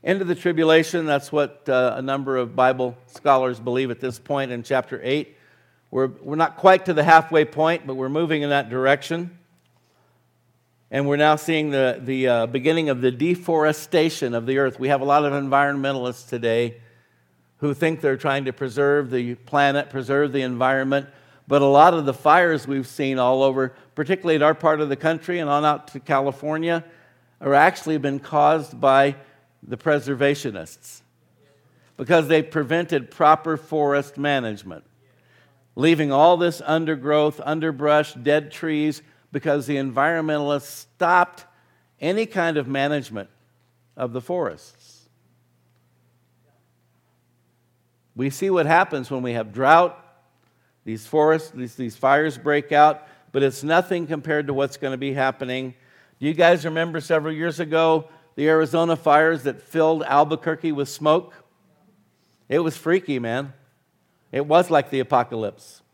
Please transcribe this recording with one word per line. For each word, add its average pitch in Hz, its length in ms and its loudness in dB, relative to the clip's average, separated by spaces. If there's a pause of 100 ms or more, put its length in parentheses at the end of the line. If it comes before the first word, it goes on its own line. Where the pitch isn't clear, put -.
into 190 220 -2
the 175 100 -2
tribulation. 160 720 2
That's 143 260 -2
what, 147 360 -4
uh, 127 280 2
a 131 60 -8
number 135 340 -4
of 123 180 -4
Bible 127 420 0 (100)
scholars 131 520 0
believe 123 320 -4
at 113 100 -10
this 127 180 -8
point 135 340 -6
in 120 100 -8
chapter 127 400 -4
eight. 147 340 -4 (540)
We're, 131 180 -2
we're - 280 -10
not 160 200 0
quite 185 280 6
to 180 80 -2
the 151 100 2
halfway 160 440 6
point, 156 400 -2
but 135 80 -8
we're 131 160 -6
moving 156 320 -2
in 147 80 -4
that 139 180 0
direction. 143 680 -2 (1500)
And 139 180 -2
we're 143 80 0
now 151 200 4
seeing 151 340 -4
the, 135 300 0
the, 131 280 -2
uh, 117 180 2
beginning 147 440 -2
of 123 100 -2
the 127 100 2
deforestation 156 1200 -2
of 117 100 -4
the 135 140 -2
earth. 135 200 -2
We 131 100 -4
have 139 120 2
a 139 60 -4
lot 147 180 2
of 143 80 -2
environmentalists 139 960 -2
today 117 480 -2 (800)
who 147 160 -4
think 160 300 -4
they're 135 160 -2
trying 139 260 -2
to 131 80 -6
preserve 139 580 -2
the 123 240 -4
planet, 143 540 0
preserve 139 440 -2
the 135 100 -2
environment. 135 680 -2 (380)
But 143 140 2
a 143 60 4
lot 147 280 8
of 151 120 -2
the 131 80 -2
fires 160 520 4
we've 135 200 -4
seen 135 320 -4
all 127 240 2
over, 131 320 0 (200)
particularly 165 420 -2
in 147 60 2
our 156 120 4
part 156 260 0
of 151 80 -2
the 135 80 -4
country 165 440 -4
and 147 100 -4
on 147 140 2
out 147 240 0
to 135 120 -16
California, 156 840 -4 (560)
are 139 120 -2
actually 156 460 2
been 139 200 -4
caused 147 640 0
by 139 360 4 (460)
the 117 140 -12
preservationists 139 1300 -4 (960)
because 151 300 2
they 156 140 4
prevented 160 680 -4
proper 156 480 2
forest 143 580 -4
management, 110 680 -6 (880)
leaving 151 360 2
all 165 280 6
this 170 260 -2
undergrowth, 151 800 -2
underbrush, 151 720 -2
dead 147 360 -2
trees, 151 520 -4 (280)
because 143 360 -4
the 143 100 -4
environmentalists 147 840 -2
stopped - 840 -2 (560)
any 196 240 -2
kind 170 320 -4
of 131 120 -4
management 135 600 -4 (680)
of 120 160 -8
the 127 80 -8
forests. - 880 -10 (3000)
We 131 140 -2
see 190 180 -6
what 175 160 2
happens 160 460 0
when 131 100 -6
we 123 140 -6
have 110 180 -6
drought. 156 480 4 (840)
These 110 220 -12
forests, 156 440 2
these, 127 260 -12
these 120 200 -8
fires 143 400 2
break 147 340 -2
out, 151 380 4 (240)
but 139 100 0
it's 135 220 -2
nothing 170 420 0
compared 151 420 -4
to 139 60 -4
what's 139 220 -4
gonna 135 220 -6
be 135 160 -6
happening. 131 600 -4 (460)
Do 135 60 -6
you 156 80 -2
guys 165 320 4
remember 165 340 -4
several 156 320 -2
years 156 260 -6
ago 160 520 0 (260)
the 147 120 0
Arizona 160 460 2
fires 156 500 2
that 135 180 -6
filled 160 400 0
Albuquerque 156 680 0
with 139 180 -4
smoke? 156 520 -2 (1080)
It 139 80 0
was 160 180 -2
freaky, 165 420 -2
man. 123 360 -6 (760)
It 143 140 -4
was 165 260 4
like 143 200 2
the 135 100 -2
apocalypse. 120 800 -4 (140)